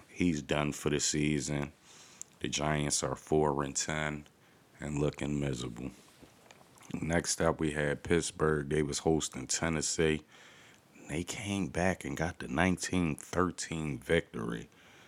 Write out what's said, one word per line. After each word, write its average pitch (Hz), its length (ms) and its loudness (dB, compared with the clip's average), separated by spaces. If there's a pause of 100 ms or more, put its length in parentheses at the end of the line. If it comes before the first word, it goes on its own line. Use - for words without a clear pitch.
he's 82 320 2
done 73 320 0
for - 160 -2
the 73 100 0
season. 73 720 0 (680)
The 64 80 -4
Giants 73 520 0
are 65 140 -2
four 73 480 2
and 67 100 -4
ten 76 520 -4 (560)
and 71 180 -4
looking 73 400 0
miserable. 64 520 -4 (1040)
Next 82 480 0
up, 82 200 4
we 78 100 2
had 73 320 0
Pittsburgh. 78 640 2
They 76 140 4
was 69 160 -2
hosting 73 480 0
Tennessee. 80 760 0 (840)
They 87 140 -2
came 98 440 -4
back 87 380 0
and 69 100 -6
got 82 240 -2
the - 80 -8
nineteen 85 680 2
thirteen 80 800 -2
victory. 58 720 -2 (380)